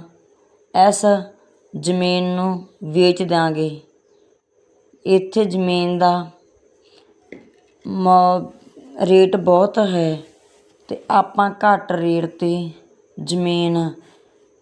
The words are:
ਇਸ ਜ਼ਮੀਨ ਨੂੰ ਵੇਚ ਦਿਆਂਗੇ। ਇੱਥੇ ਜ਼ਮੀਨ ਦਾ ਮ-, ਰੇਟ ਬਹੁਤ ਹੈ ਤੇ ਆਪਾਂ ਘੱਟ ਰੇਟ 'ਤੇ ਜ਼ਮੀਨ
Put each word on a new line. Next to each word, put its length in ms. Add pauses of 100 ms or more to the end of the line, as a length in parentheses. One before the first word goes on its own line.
(880)
ਇਸ 180 (720)
ਜ਼ਮੀਨ 480
ਨੂੰ 440 (160)
ਵੇਚ 400
ਦਿਆਂਗੇ। 580 (1200)
ਇੱਥੇ 400
ਜ਼ਮੀਨ 520
ਦਾ 340 (1600)
ਮ-, 640 (500)
ਰੇਟ 340
ਬਹੁਤ 440
ਹੈ 440 (640)
ਤੇ 220
ਆਪਾਂ 420
ਘੱਟ 400
ਰੇਟ 340
'ਤੇ 460 (520)
ਜ਼ਮੀਨ 720 (680)